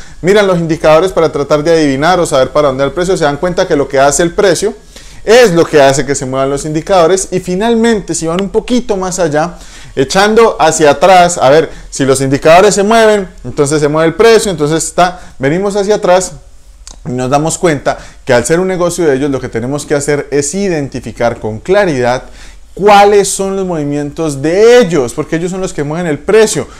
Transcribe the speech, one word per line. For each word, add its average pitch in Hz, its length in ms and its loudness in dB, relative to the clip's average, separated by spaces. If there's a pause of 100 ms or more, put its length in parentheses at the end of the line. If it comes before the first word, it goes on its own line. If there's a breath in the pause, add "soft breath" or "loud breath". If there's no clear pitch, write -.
(200 loud breath)
miran 202 260 2
los 180 120 0
indicadores 160 520 2
para 160 220 0
tratar 147 320 -2
de 165 80 2
adivinar 156 480 2
o 160 60 0
saber 131 240 0
para 147 180 0
dónde 131 160 -2
va 139 40 -2
el 135 60 -8
precio, 180 220 -2
se 156 80 -2
dan 143 140 -2
cuenta 180 280 -2
que 170 80 -2
lo 139 140 0
que 135 100 -2
hace 143 240 2
el 170 120 -2
precio 202 400 0 (500 loud breath)
es 226 260 4
lo 170 140 2
que 147 180 4
hace 135 240 2
que 139 80 -4
se 131 120 -6
muevan 131 220 -2
los 143 160 -4
indicadores 165 680 0
y 180 80 -2
finalmente, 220 760 -2
si 160 140 -6
van 175 120 -4
un 202 100 -4
poquito 226 460 -2
más 185 220 -6
allá, 160 380 -2 (400 loud breath)
echando 208 640 2
hacia 156 300 2
atrás, 175 480 4
a 131 100 2
ver, 151 220 4 (200 loud breath)
si 139 140 -4
los 131 160 2
indicadores 160 560 4
se 196 80 0
mueven, 214 440 2 (160)
entonces 147 360 -2
se 147 80 2
mueve 156 180 0
el 160 80 0
precio, 220 340 4
entonces 151 360 -2
está, 180 340 -2 (220 loud breath)
venimos 185 340 -2
hacia 208 220 0
atrás 180 380 0 (720)
y 123 60 -10
nos 127 200 -4
damos 156 280 -2
cuenta 147 400 -2 (260 loud breath)
que 131 80 -4
al 123 120 2
ser 165 160 0
un 190 80 -2
negocio 175 380 -2
de 135 100 2
ellos, 147 120 -2
lo 131 120 -4
que 127 80 -10
tenemos 131 380 -6
que 214 100 -2
hacer 143 340 -4
es 143 240 -2
identificar 139 840 -4
con 107 180 -8
claridad 135 640 0 (500 loud breath)
cuáles 202 560 4
son 196 280 -6
los 190 100 -4
movimientos 147 720 -4
de 208 380 4
ellos, 165 340 0
porque 156 240 -6
ellos 175 140 -6
son 190 100 -8
los 185 120 -8
que 151 100 -6
mueven 160 240 -6
el 147 120 -4
precio. 208 480 2 (140 loud breath)